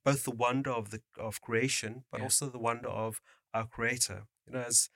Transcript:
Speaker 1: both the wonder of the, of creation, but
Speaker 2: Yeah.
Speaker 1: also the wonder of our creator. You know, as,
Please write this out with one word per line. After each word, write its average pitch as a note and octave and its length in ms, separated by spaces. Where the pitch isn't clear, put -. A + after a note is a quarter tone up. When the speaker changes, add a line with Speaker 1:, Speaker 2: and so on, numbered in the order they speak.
Speaker 1:
both C#3 200
the C3 80
wonder B2+ 400
of A2+ 180
the, A2 120
of G#2+ 240
creation, A#2+ 720
but B2+ 80
Speaker 2:
Yeah. C3 60
Speaker 1:
also C3 240
the B2 100
wonder A#2 300
of G#2+ 320
our A2+ 140
creator. A#2 600
You A#2+ 60
know, B2+ 100
as, A#2 320